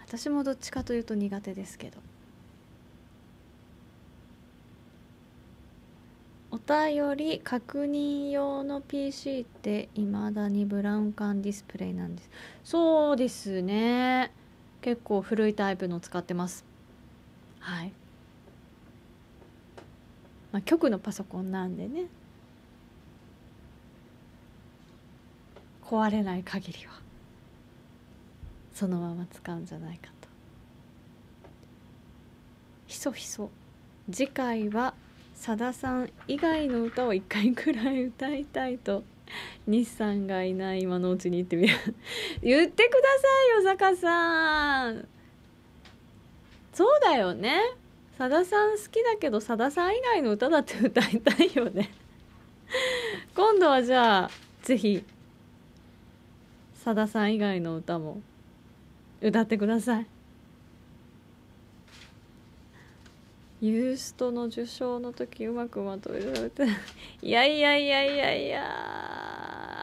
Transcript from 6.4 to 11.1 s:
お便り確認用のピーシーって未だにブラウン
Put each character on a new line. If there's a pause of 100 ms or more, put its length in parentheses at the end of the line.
お
便
り
確
認
用
の
ピ
ー
シ
ー
っ
て
未
だ
に
ブ
ラ
ウ
ン